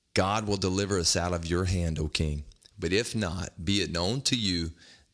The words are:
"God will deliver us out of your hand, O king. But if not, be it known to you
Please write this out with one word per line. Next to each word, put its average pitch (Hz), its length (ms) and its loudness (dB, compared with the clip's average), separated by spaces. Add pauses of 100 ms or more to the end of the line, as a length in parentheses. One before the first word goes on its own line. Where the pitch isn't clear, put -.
(140)
"God 104 320 2
will 101 100 2
deliver 95 420 2
us 85 180 2
out 87 160 0
of 85 140 -2
your 87 180 2
hand, 87 340 0
O 78 80 0
king. 76 380 -2 (340)
But 87 140 -2
if 117 240 0
not, 90 480 -6
be 98 160 2
it 80 100 -2
known 90 320 -2
to 135 140 0
you 87 360 -2 (420)